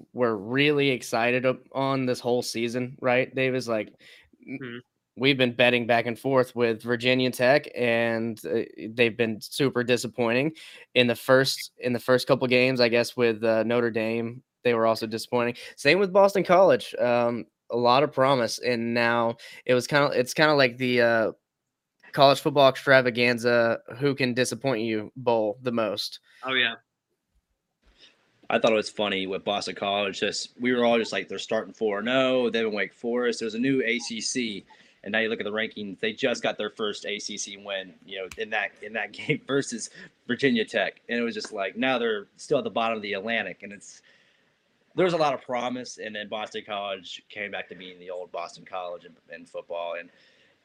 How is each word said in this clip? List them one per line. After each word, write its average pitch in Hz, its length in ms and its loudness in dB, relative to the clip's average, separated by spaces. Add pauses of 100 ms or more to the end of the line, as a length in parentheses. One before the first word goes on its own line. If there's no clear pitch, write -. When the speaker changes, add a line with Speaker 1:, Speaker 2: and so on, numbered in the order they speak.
(120)
Speaker 1:
were 117 240 0
really 139 540 2
excited 123 540 0
up 131 140 0 (140)
on 135 340 -2
this 123 140 -2
whole 123 220 0
season, 120 580 -4
right, 127 340 0
Davis? 127 340 -2
Like, 107 200 -2 (580)
m- 135 140 -12
Speaker 2:
Mm-hmm. 120 180 -12 (380)
Speaker 1:
we've 135 220 2
been 123 140 4
betting 120 340 4
back 117 200 2
and 117 120 -6
forth 131 380 0
with 117 260 0
Virginia 123 480 2
Tech, 131 440 2
and, 117 720 0
uh, 101 180 -2 (280)
they've 117 260 2
been 113 240 -2
super 123 440 -2
disappointing 123 680 0 (420)
in 123 120 6
the 120 80 2
first, - 640 2
in 123 140 -2
the 117 80 -2
first 127 260 2
couple 131 220 2
games, 127 320 4
I 120 80 6
guess, 117 280 2
with, 113 280 2
uh, 113 180 2
Notre 117 280 0
Dame. 117 520 -4 (200)
They 120 120 2
were 113 120 4
also 113 200 2
disappointing. 120 500 -2 (200)
Same 160 220 4
with 196 140 0
Boston 196 300 6
College. 175 560 4
Um, 120 480 0 (240)
a 117 60 -4
lot 123 260 4
of 143 100 0
promise, 131 480 2
and 117 340 -2
now 117 420 2 (280)
it 127 100 2
was 123 120 0
kinda, 143 280 4
it's 123 180 0
kinda 156 220 4
like 127 240 4
the, 123 220 2
uh, 113 320 2 (800)
college 139 280 6
football 139 280 4
extravaganza, 120 1120 4 (160)
who 139 180 0
can 127 200 0
disappoint 120 480 0
you 110 340 -2
bowl 117 460 0
the 127 100 -4
most. 107 480 -4 (220)
Speaker 2:
Oh, 131 120 -4
yeah. 120 200 0 (1700)
Speaker 3:
I 117 120 2
thought 120 100 4
it 110 60 4
was 104 120 0
funny 98 380 -2
with 92 160 -6
Boston 101 320 -4
College. 101 460 -2
Just, - 300 -4 (100)
we 123 120 0
were 120 120 2
all 117 140 6
just 107 120 0
like, 98 160 -4
"They're 98 100 -8
starting 98 380 -4
four 104 240 0
and 110 100 -4
oh. 127 400 2
They've 113 140 0
been 110 100 0
Wake 98 220 -4
Forest. 120 460 -2
There's 110 160 -6
a - 20 -6
new 131 240 0
A 117 160 -2
C 113 220 -8
C." 110 440 -6 (380)
And 101 80 -12
now 110 80 -2
you 110 100 0
look 113 120 -4
at 101 40 -8
the 104 60 -4
rankings, 107 480 -8
they 110 140 -4
just 117 320 -2
got 110 120 -2
their 104 140 -6
first 104 360 -8
A 104 120 -6
C 104 180 -10
C 101 200 -12
win, 98 380 -10 (120)
you 95 120 -12
know, 92 100 -10 (100)
in 110 120 -8
that, 104 200 -4 (120)
in 107 100 -14
that 107 200 -6
<laughs> - 0 -
game - 360 -4
versus 131 420 -4 (380)
Virginia 120 360 0
Tech. 95 440 -2
And 120 100 -2
it 117 40 -2
was 117 120 -4
just 104 180 -10
like, 98 240 -6
now 127 220 0
they're 110 380 -2
still - 220 -2
at 117 60 -4
the 113 60 -6
bottom 113 260 -2
of 104 60 -8
the 101 120 -6
Atlantic. 101 500 -6
And 101 80 -16
it's, - 300 -20 (920)
there's 170 180 2
a 175 40 0
lot 147 180 2
of 120 80 -10
promise. 123 560 -6
And 107 160 -12
then 104 140 -10
Boston 107 360 -8
College 101 640 -10
came 101 220 -10
back 92 200 -10
to 95 40 -14
being 90 240 -18
the 90 120 -16
old 90 200 -12
Boston 85 340 -12
College 90 420 -12
in, 85 280 -20
in 85 100 -20
football. 85 540 -10
And, 85 100 -14 (560)